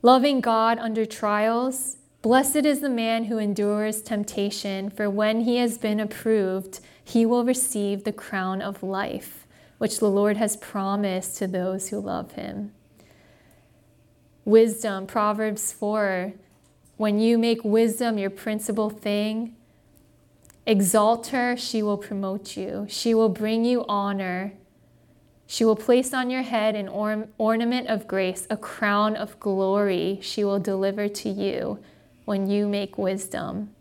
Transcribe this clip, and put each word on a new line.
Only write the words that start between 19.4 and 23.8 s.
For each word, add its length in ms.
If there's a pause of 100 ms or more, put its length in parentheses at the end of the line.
exalt 600
her, 300
she 240
will 160
promote 580
you. 320
She 280
will 140
bring 360
you 240